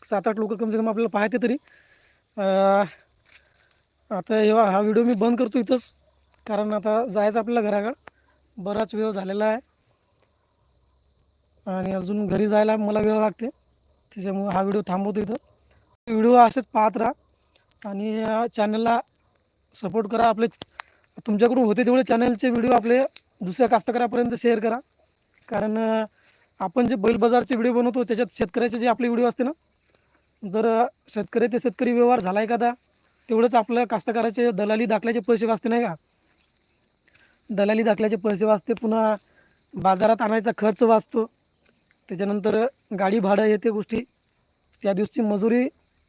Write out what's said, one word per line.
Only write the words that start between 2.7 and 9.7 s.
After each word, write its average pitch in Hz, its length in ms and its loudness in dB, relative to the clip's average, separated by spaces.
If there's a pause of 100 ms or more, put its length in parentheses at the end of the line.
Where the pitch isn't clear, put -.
आता 214 260 -2
हे 214 160 4
बघा, 220 180 6
हा 190 100 2
व्हिडिओ 214 240 2
मी 240 100 2
बंद 226 240 2
करतो 247 200 0
इथंच, 240 340 -2 (540)
कारण 214 260 -2
आता 214 320 0
जायचं 208 340 0
आपल्याला 220 320 0
घराकडं, 208 200 -2 (760)
बराच 208 300 -4
वेळ 214 160 -2
झालेला 196 340 -4
आहे 220 120 0 (2250)